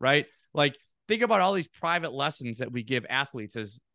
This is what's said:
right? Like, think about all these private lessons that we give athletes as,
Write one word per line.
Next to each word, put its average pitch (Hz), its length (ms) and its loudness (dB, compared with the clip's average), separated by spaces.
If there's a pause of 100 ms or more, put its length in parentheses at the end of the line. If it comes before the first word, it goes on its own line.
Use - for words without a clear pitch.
right? 135 260 2 (260)
Like, 147 240 2 (320)
think 220 140 2
about 220 180 4
all 190 120 4
these 185 160 -2
private 165 440 -4
lessons 135 460 -4
that 123 120 -6
we 123 120 -4
give 120 260 -2
athletes 127 480 -4
as, 107 240 -10 (140)